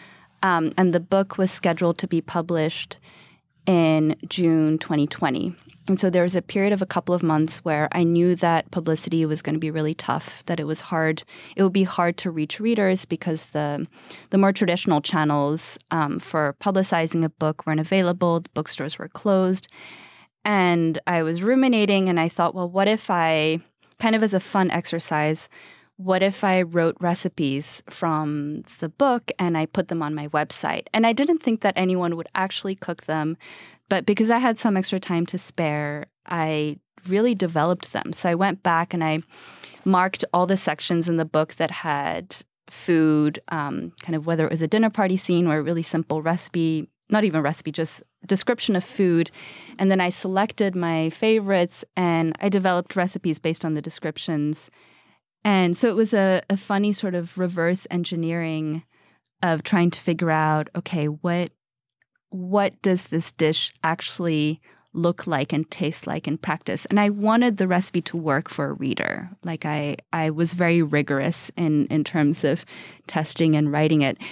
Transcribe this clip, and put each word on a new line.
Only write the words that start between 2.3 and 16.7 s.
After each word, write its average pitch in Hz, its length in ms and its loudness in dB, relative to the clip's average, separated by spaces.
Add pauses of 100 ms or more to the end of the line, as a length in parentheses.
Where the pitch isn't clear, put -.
in 156 480 4 (140)
June 160 500 2
twenty 151 280 0
twenty. 147 480 -4 (340)
And 190 100 2
so 190 120 2
there 175 120 4
was 180 140 0
a 170 60 0
period 202 320 0
of 196 80 -2
a 190 40 -2
couple 180 280 -2
of 175 80 0
months 156 420 0
where 151 280 0
I 180 100 2
knew 170 340 4
that 170 340 2
publicity 165 540 0
was 156 160 -2
gonna 156 180 -2
be 160 120 -4
really 156 240 -2
tough, - 500 -6
that 165 160 -2
it 151 40 -4
was 156 180 -4
hard, 160 400 0 (340)
it 196 60 2
would 190 100 4
be 190 120 4
hard 175 340 0
to 185 120 -4
reach 160 300 -4
readers 208 460 2
because 165 440 -4
the, 147 360 -4 (420)
the - 80 0
more 196 160 6
traditional 175 480 2
channels, 151 800 0 (120)
um, 160 280 -2
for 151 420 -2
publicizing 175 640 0